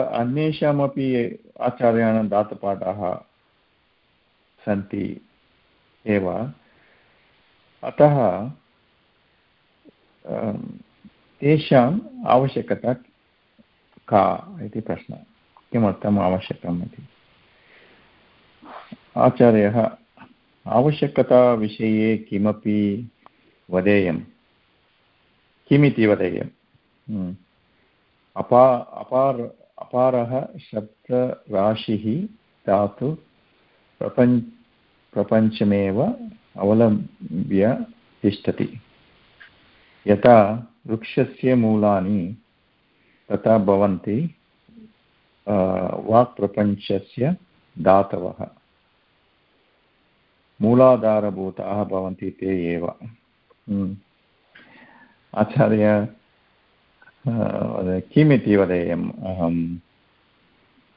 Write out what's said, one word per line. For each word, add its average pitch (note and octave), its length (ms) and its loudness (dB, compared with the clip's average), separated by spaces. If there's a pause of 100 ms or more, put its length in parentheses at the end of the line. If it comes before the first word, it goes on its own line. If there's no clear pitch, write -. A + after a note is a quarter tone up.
अन्येषामपि C#3 1400 -2 (220)
आचार्याणां A2+ 680 0
धातुपाठाः G2 880 -4 (1500)
सन्ति G2+ 600 -6 (800)
एव, G2+ 460 -2 (1300)
अतः, C3 560 2 (1900)
अं, A2 320 -6 (840)
तेषाम् D3 580 2 (280)
आवश्यकता A#2+ 640 0 (1120)
का F#2+ 540 0
इति G#2 200 -10
प्रश्नः, - 360 -10 (540)
किमर्थम् G#2 480 0
आवश्यकम् F2+ 640 -4
इति। - 240 -16 (2000)
आचार्यः, A2+ 720 4 (760)
आवश्यकताविषये A2+ 1500 2
किमपि G#2 920 -2 (640)
वदेयम्। F#2 500 0 (1500)
किमिति C3 360 4
वदेयम्? F#2 420 0 (640)
हम्म। F#2+ 260 -8 (1000)
अपा-, A#2+ 460 4 (100)
अपार-, B2+ 560 -2 (300)
अपारः B2+ 680 -2 (100)
शब्दराशिः A2 1700 -4 (420)
धातु G#2 500 -2 (840)
प्रपञ्च-, B2 500 0 (640)
प्रपञ्चमेव G#2 880 0 (540)
अवलम्ब्य G#2 1300 0 (360)
तिष्ठति। - 600 -4 (1300)
यथा A2 600 6 (200)
वृक्षस्य B2+ 680 -2
मूलानि G#2 840 0 (920)
तथा A2 260 2
भवन्ति, G2+ 760 0 (1120)
अ, G#2 60 -2 (520)
वाक्प्रपञ्चस्य G#2 1300 0 (440)
धातवः। F#2+ 680 0 (2250)
मूलाधारभूताः G#2 1200 2
भवन्ति F#2+ 460 -6
ते F2+ 440 -4
एव। E2+ 140 -4 (840)
हम्म। G2 280 -4 (1400)
आचार्य, G#2+ 500 2 (1400)
अ, - 20 -2 (480)
वद-, F#2 340 -4
किमिति C#3+ 440 4
वदेयम् F2 560 0
अहम्, E2+ 640 -4 (1200)